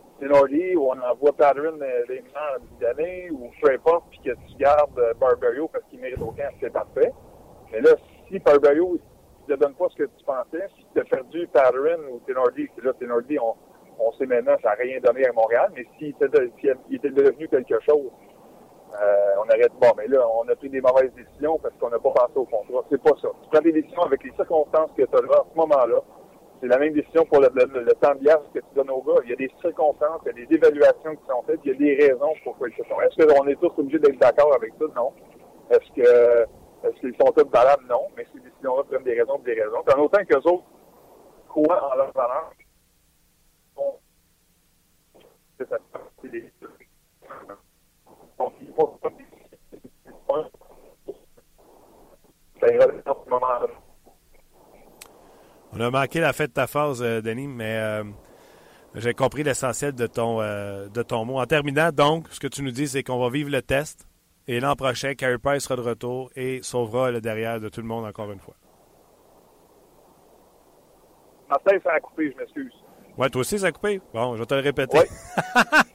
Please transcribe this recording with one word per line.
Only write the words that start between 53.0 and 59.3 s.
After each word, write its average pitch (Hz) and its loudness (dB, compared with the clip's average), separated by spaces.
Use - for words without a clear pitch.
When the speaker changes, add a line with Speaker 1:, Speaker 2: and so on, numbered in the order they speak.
Speaker 1:
dans 139 -4
ce - -12
moment-là. 123 -2
Speaker 2:
On 104 -10
a 120 -2
manqué 135 -2
la 147 0
fin 151 -4
de 139 -6
ta 131 -4
phrase, 143 -4
euh, 117 -4
Denis, 113 -8
mais, 113 -8
euh, 107 -6
j'ai 117 -4
compris 131 -2